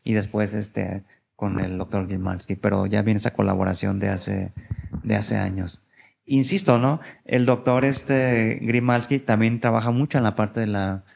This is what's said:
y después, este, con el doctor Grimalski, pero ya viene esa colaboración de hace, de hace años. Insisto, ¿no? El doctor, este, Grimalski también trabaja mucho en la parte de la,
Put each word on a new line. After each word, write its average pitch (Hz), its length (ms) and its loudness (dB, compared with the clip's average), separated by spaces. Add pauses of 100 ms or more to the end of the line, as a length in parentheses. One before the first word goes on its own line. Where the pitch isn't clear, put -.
y 113 80 -2
después, 104 420 0
este, 98 480 -6 (320)
con 98 240 -4
el 92 200 -4
doctor 95 280 -4
Grimalski, 92 480 -4
pero 98 320 0
ya 104 160 2
viene 104 160 2
esa - 160 -2
colaboración 95 640 0
de 98 120 -2
hace, 95 420 -4 (500)
de 107 140 0
hace 107 200 -2
años. 95 460 -4 (420)
Insisto, 135 540 4
¿no? 135 220 2 (240)
El 123 220 2
doctor, 127 380 2
este, 127 760 2
Grimalski 120 560 2
también 113 420 2
trabaja 113 300 2
mucho 135 280 0
en 120 60 4
la 107 120 0
parte 107 240 -2
de 110 80 -2
la, 98 360 -2 (120)